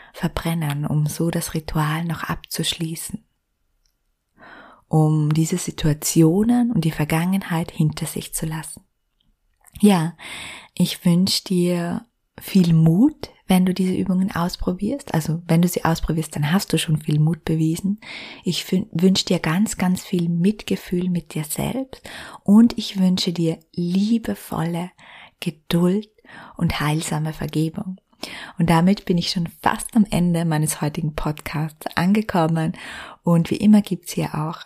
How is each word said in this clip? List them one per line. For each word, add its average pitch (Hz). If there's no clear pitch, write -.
verbrennen, 156
um 151
so 165
das 165
Ritual 156
noch 165
abzuschließen, -
um 156
diese 160
Situationen 190
und 160
die 160
Vergangenheit 165
hinter 156
sich -
zu -
lassen. 156
Ja, 170
ich -
wünsch 180
dir 175
viel 175
Mut, 165
wenn 185
du 185
diese 185
Übungen 190
ausprobierst. 185
Also 156
wenn 165
du 180
sie -
ausprobierst, 160
dann 147
hast 190
du 160
schon 156
viel 151
Mut 160
bewiesen. 160
Ich 165
fin-, -
wünsch 185
dir 175
ganz, 175
ganz 185
viel 175
Mitgefühl 180
mit 170
dir 156
selbst 247
und 226
ich 208
wünsche 185
dir 160
liebevolle 180
Geduld 180
und -
heilsame 156
Vergebung. 160
Und 170
damit 175
bin 180
ich 170
schon 170
fast -
am 214
Ende 170
meines 156
heutigen 151
Podcasts -
angekommen. 175
Und 170
wie -
immer 208
gibt's -
hier 156
auch 151